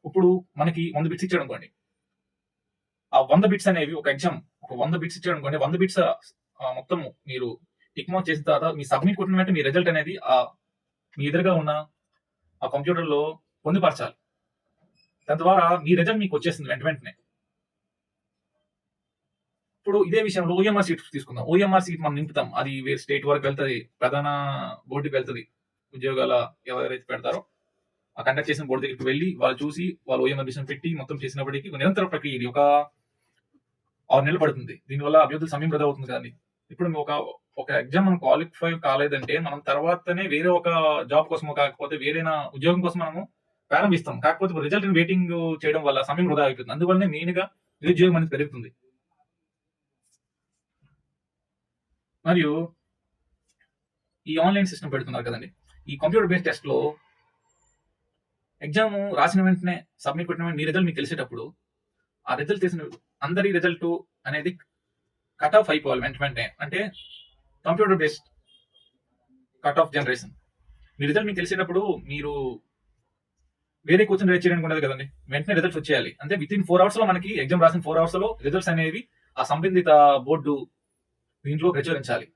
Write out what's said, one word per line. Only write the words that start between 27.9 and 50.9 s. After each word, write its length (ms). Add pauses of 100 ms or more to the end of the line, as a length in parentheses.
ఆ 80
కండక్ట్ 240
చేసిన 200
బోర్డు 140
దగ్గరికి 260
వెళ్ళి 180 (140)
వాళ్ళు 200
చూసి 240 (220)
వాళ్ళు 180
ఓఎంఆర్ 240
డిసిషన్ 220
పెట్టి 180 (100)
మొత్తం 240
చేసినప్పటికీ 480
ఒక 100
నిరంతర 300
ప్రక్రియ 280
ఇది. 120
ఒక 80 (1500)
ఆరు 140
నెలలు 160
పడుతుంది. 320 (140)
దీనివల్ల 360
అభ్యర్థుల 300
సమయం 180
వృధా 140
అవుతుంది 240
కదండి. 200 (420)
ఇప్పుడు 160 (140)
ఒక, 80 (520)
ఒక 60 (140)
ఎగ్జామ్ 260
మనం 160
క్వాలిఫై 460 (160)
కాలేదంటే 500 (100)
మనం 220
తర్వాతనే 560 (100)
వేరే 240
ఒక 80 (460)
జాబ్ 180
కోసమో 300
కాకపోతే 420
వేరేనా 320 (220)
ఉద్యోగం 280
కోసం 200
మనము 180 (480)
ప్రారంభిస్తాం. 440 (120)
కాకపోతే 260
ఇప్పుడు 140
రిజల్ట్ని 320
వెయిటింగ్ 340 (300)
చేయడం 240
వల్ల 140 (100)
సమయం 220
వృధా 160
అవుతుంది. 260
అందువల్లనే 400
మెయిన్గా 300 (360)
నిరుద్యోగం 380
అనేది 160
పెరుగుతుంది. 360 (3500)